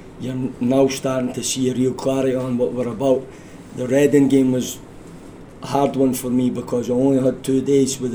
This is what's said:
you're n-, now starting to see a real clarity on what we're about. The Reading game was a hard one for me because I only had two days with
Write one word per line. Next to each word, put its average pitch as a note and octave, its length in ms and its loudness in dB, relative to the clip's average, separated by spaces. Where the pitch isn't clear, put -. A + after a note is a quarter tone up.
you're B2+ 140 -8
n-, B2+ 260 -6
now C3 280 2
starting C3 460 -4
to A#2 100 -8
see B2+ 260 -2
a B2+ 40 -4
real B2+ 200 0
clarity C3+ 420 -2
on B2+ 220 -4
what A#2+ 160 0
we're A#2+ 160 -4
about. C3 360 0
The B2+ 120 -6
Reading C#3 400 4
game C3 240 4
was B2 280 -4
a - 40 -14
hard C3+ 280 0
one C3 180 2
for B2 160 -6
me B2 200 2
because A#2+ 400 -4
I B2 40 2
only C3+ 300 4
had B2+ 200 0
two C3+ 180 0
days C3+ 380 2
with B2 160 -4